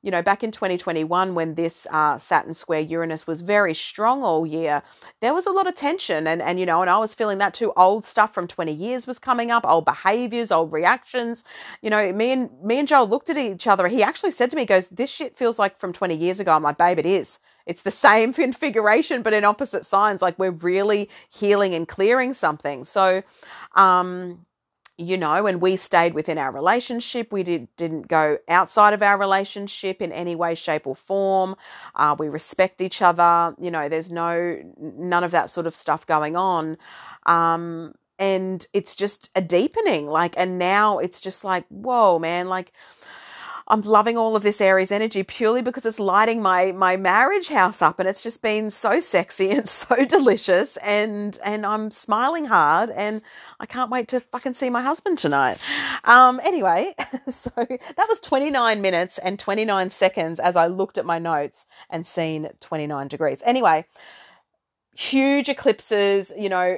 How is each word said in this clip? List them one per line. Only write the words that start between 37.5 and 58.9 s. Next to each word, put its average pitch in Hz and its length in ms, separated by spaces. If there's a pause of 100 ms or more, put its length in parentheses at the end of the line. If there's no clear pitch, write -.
and 185 520
it's - 240
just - 400
a 190 60
deepening, 185 640
like, 160 320
and 180 220
now 202 400
it's 175 200
just - 240
like, 185 260
whoa, 214 500
man, 175 280
like, 185 240 (960)
I'm 214 140
loving 214 360
all 220 180
of 202 80
this 208 180
Aries 190 300
energy 202 320
purely 233 380
because 247 240
it's 220 140
lighting 214 420
my, 185 320
my 190 240
marriage 240 500
house 214 340
up, 160 180
and 185 80
it's 190 140
just - 200
been 214 280
so 220 300
sexy 190 520
and 214 180
<laughs> - 0
so 254 360
delicious, 240 720
and, 208 640
and 208 220
I'm 214 240
smiling 262 560
hard, 185 460
and 214 300 (380)
I - 60
can't 247 240
wait 247 200
to 254 100
fucking 247 340
see 254 160
my 240 120
husband 311 360
tonight. 139 400 (460)
Um, 254 400
anyway, 247 500 (180)
<laughs> - 180
so - 260
that 254 540
was 453 100
twenty-nine 262 640
minutes 180 360